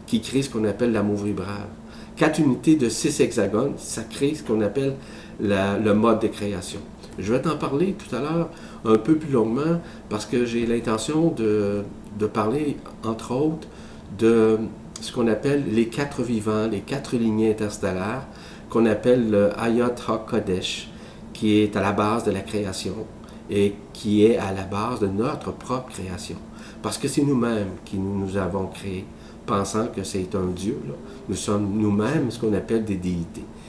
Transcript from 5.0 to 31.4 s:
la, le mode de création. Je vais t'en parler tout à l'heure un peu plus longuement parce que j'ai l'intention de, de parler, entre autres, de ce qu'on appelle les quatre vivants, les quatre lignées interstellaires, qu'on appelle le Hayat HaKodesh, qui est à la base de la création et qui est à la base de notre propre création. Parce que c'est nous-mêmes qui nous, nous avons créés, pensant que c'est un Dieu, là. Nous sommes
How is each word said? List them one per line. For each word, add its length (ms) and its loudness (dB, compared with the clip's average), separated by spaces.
la, 400 2
le 160 4
mode 240 6
de 80 0
création. 520 -6
Je 160 -2
vais 80 2
t'en 160 0
parler 360 0
tout 220 -8
à 40 -2
l'heure 300 -2
un 120 6
peu 180 4
plus 160 -2
longuement 480 2
parce 160 -4
que 200 2
j'ai 200 0
l'intention 640 2
de, 540 2
de 80 0
parler, 500 0
entre 280 -4
autres, 360 0
de 420 6
ce 120 -10
qu'on 160 2
appelle 440 2
les 160 4
quatre 340 -4
vivants, 460 0
les 140 -2
quatre 340 -4
lignées 360 4
interstellaires, 760 -2
qu'on 160 4
appelle 460 4
le 180 6
Hayat 360 2
HaKodesh, 840 -2
qui 260 4
est 160 4
à 60 2
la 100 2
base 320 2
de 80 2
la 100 0
création 540 -4
et 240 4
qui 320 4
est 120 8
à 160 -2
la 100 -4
base 360 -4
de 80 2
notre 440 -2
propre 400 -6
création. 460 -8
Parce 160 -4
que 100 -2
c'est 160 2
nous-mêmes 480 2
qui 140 -6
nous, 200 -2
nous 200 -2
avons 300 -2
créés, 380 -8
pensant 420 0
que 160 -6
c'est 320 -4
un 200 0
Dieu, 320 -2
là. 60 -8
Nous 60 -2
sommes 400 0